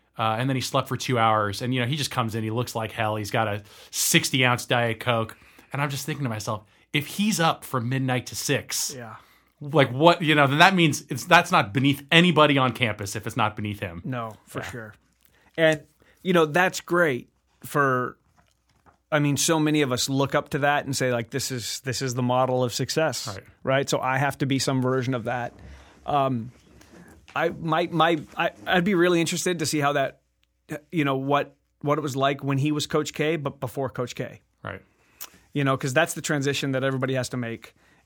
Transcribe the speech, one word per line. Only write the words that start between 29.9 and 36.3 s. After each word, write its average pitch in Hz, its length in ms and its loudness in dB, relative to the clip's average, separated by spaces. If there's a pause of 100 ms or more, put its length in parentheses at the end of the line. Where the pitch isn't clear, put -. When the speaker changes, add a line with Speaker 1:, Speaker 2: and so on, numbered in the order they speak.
Speaker 2:
that, 139 260 -2 (720)
you 160 120 0
know, 139 120 0
what, 139 380 0 (280)
what 147 160 0
it 156 40 -4
was 135 140 -4
like 139 280 0
when 139 140 0
he 151 140 0
was 147 140 -2
Coach 151 260 -2
K, 156 240 -2
but 139 240 -6
before 131 300 -6
Coach 123 240 -8
K. 113 260 -10 (220)
Speaker 1:
Right. 95 180 -10 (720)
Speaker 2:
You 143 120 -2
know, 135 140 2
'cause 135 160 -4
that's 165 180 2
the 165 80 -10
transition 139 520 -2